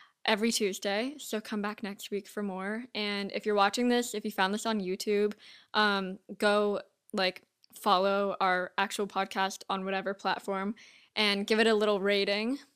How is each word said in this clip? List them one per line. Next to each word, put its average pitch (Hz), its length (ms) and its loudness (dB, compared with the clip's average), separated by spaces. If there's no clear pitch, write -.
every 220 280 2
Tuesday. 214 680 -2
So 214 220 -6
come 214 220 -6
back 208 200 -6
next 202 300 -10
week 196 160 -6
for 208 160 -8
more. 202 400 -6
And 202 380 -4
if 208 140 -6
you're 214 100 2
watching 208 320 4
this, 240 260 2
if 208 100 -6
you 220 60 -6
found 190 240 2
this 220 120 -6
on 220 140 0
YouTube, 202 520 0
um, 196 440 2
go, 208 420 2
like, 190 300 0
follow 196 680 2
our 180 380 2
actual 202 300 0
podcast 196 600 -2
on 190 160 -4
whatever 190 300 -2
platform 196 600 -2
and 202 300 2
give 220 120 4
it 220 80 6
a 220 80 6
little 208 260 2
rating. 202 580 0